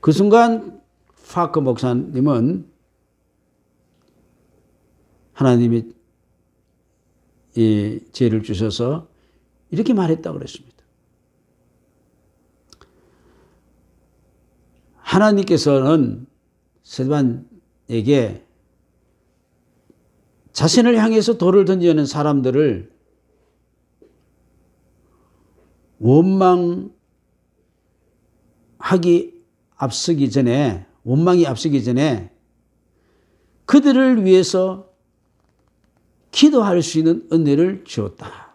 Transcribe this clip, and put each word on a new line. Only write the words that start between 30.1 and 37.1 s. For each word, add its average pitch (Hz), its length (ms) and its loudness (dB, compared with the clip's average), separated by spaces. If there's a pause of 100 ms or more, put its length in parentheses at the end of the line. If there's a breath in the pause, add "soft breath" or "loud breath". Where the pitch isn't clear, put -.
전에, 120 560 -2 (180)
원망이 165 420 2
앞서기 139 380 -2
전에 123 460 -2 (1300)
그들을 262 600 2
위해서 185 640 0 (1400)
기도할 214 500 2
수 160 160 -4
있는 165 340 0